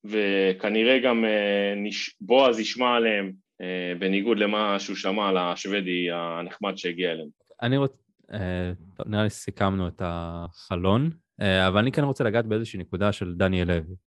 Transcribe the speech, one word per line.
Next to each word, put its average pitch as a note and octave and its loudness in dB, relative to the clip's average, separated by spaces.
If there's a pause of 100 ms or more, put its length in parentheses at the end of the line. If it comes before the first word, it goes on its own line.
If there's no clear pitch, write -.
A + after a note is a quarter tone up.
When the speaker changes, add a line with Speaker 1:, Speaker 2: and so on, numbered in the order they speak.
Speaker 1:
וכנראה G#2 2
גם, A#2 2
אה, G2+ 0
נש-, G#2 -8
בועז A#2 6
ישמע A#2+ 0
עליהם, G#2 0 (300)
אה, F2+ -6
בניגוד G2 2
למה G#2 0
שהוא G2 -8
שמע G2 0
על F#2+ 2
השוודי F2+ -2
הנחמד F2 -6
שהגיע F2 -4
אלינו. D#2+ -8 (320)
Speaker 2:
אני B2 0
רוצ-, - -6
אה, F2+ -4 (340)
נראה G#2+ 0
לי G#2+ 2
סיכמנו G2 -2
את F2 -8
החלון, E2+ -2 (320)
אה, F#2+ 4
אבל F#2+ 4
אני A#2+ 2
כן D3+ 0
רוצה C#3 -2
לגעת A2+ 2
באיזושהי A2 -4
נקודה F#2+ 0
של F2+ -4
דניאל F#2 2
לוי. E2+ -2 (120)